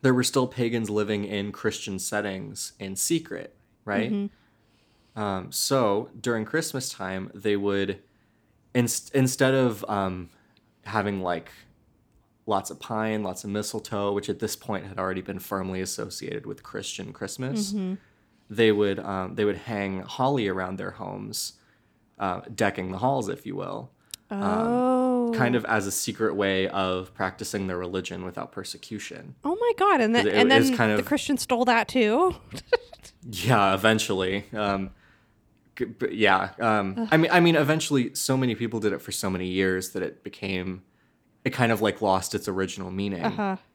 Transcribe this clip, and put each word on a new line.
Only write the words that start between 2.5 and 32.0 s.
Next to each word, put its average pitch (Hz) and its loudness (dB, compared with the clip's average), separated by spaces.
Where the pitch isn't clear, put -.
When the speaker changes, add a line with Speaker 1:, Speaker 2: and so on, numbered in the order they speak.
Speaker 1:
in 95 -10
secret, 160 -4
right? 202 0
Speaker 2:
Mm-hmm. - -10
Speaker 1:
Um, 95 -4
so 120 2
during 113 -2
Christmas 147 -4
time, 95 -8
they 104 0
would, 98 0
inst-, - 0
instead 131 4
of, 123 2
um, 92 -2
having, 101 -2
like, 87 -4
lots 98 0
of - -12
pine, 110 -2
lots 92 -8
of 104 -8
mistletoe, 101 -2
which 101 -4
at 98 -4
this 107 -4
point 98 -6
had 98 -10
already 92 -2
been 95 -8
firmly 95 -4
associated - -8
with 104 -12
Christian 101 -10
Christmas, 139 -6
Speaker 2:
Mm-hmm. 190 -4
Speaker 1:
they 110 4
would, 101 2
um, 95 -4
they 107 2
would 98 0
hang 98 -4
holly 127 0
around 92 -4
their 95 -8
homes, 98 -8
uh, 95 -2
decking 98 0
the 95 -6
halls, 127 0
if - -6
you 98 -8
will, 95 -8
um, 202 -6
Speaker 2:
Oh. 247 2
Speaker 1:
kind 123 2
of 113 0
as 107 2
a 98 -2
secret 107 -2
way 95 4
of 92 -2
practicing 98 -4
their 90 -2
religion 90 -4
without - -8
persecution. - -12
Speaker 2:
Oh 311 -2
my 480 2
God! 370 4
And 226 4
then, 240 4
Speaker 1:
'Cause 208 2
it, 208 4
Speaker 2:
and 247 8
Speaker 1:
it 269 8
is 269 4
Speaker 2:
then 247 0
Speaker 1:
kind 220 6
Speaker 2:
the 104 4
Speaker 1:
of - -2
Speaker 2:
Christians 285 0
stole 240 2
that 226 4
too. 262 4